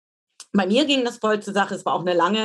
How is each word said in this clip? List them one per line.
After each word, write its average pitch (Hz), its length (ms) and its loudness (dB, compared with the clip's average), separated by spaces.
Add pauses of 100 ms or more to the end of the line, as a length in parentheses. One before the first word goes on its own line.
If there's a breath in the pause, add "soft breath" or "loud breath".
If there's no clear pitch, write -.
(520)
Bei 196 140 2
mir 240 200 2
ging 269 200 2
das 233 120 -6
voll 208 240 0
zur 196 120 -10
Sache. 196 220 -2
Es - 100 -8
war - 80 -2
auch 170 80 -2
eine 180 140 0
lange 180 300 2